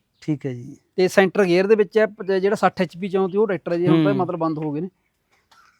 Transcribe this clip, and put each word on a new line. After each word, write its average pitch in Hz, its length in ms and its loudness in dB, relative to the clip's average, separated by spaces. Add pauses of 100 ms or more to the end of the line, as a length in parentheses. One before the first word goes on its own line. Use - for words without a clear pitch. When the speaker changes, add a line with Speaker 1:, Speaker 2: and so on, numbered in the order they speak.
(220)
Speaker 1:
ਠੀਕ 147 240 -4
ਹੈ 131 60 -6
ਜੀ। 120 240 -14 (200)
Speaker 2:
ਤੇ 185 120 2
ਸੈਂਟਰ 190 360 2
ਗੇਅਰ 180 220 2
ਦੇ 214 80 4
ਵਿੱਚ 208 240 0
ਹੈ, 214 80 4
ਪ-, 208 160 -8
ਜਿਹੜਾ 190 320 0
ਸੱਠ 196 260 0
ਐਚ 170 160 -4
ਪੀ 185 120 -8
ਚੋਂ 190 200 0
ਤੇ 185 100 -4
ਉਹ 220 80 2
ਟਰੈਕਟਰ 180 260 -4
ਹੈ 175 60 0
ਜੀ, 175 100 0
ਹੁਣ 165 160 4
ਤਾਂ 147 80 2
Speaker 1:
ਹੂੰ। 190 80 0
Speaker 2:
ਮਤਲਬ 175 180 -4
ਬੰਦ 160 200 -4
ਹੋ 156 140 -6
ਗਏ 147 80 -4
ਨੇ। 190 80 -6 (920)